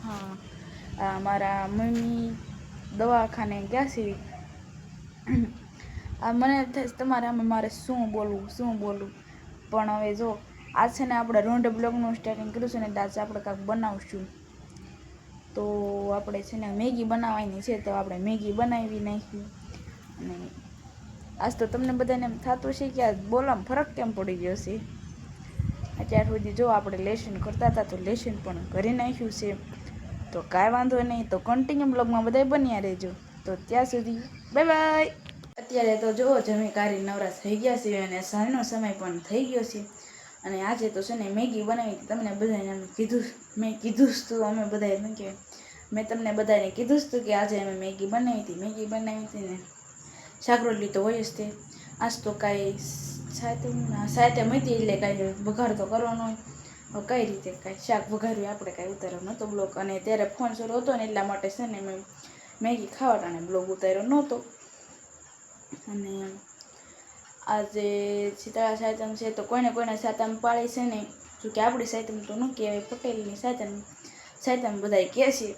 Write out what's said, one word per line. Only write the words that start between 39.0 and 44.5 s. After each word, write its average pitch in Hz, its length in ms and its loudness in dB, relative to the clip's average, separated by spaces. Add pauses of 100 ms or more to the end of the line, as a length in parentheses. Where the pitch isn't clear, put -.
પણ 180 280 -4
થઈ 240 220 2
ગયો 240 220 2
છે. 208 80 -6 (640)
અને 190 180 -4
આજે 220 320 0
તો 190 80 -2
છે 233 180 -4
ને 202 60 -4 (120)
મેગી 226 300 0
બનાવી 226 260 0
હતી. - 140 -14
તમને 220 220 -2 (100)
બધાને 208 320 0
અમે 190 140 -8 (100)
કીધું, 220 280 2 (320)
મેં 220 160 -2 (100)
કીધું 233 340 6
જ - 20 -4 (100)
તું 226 200 0
અમે 214 240 0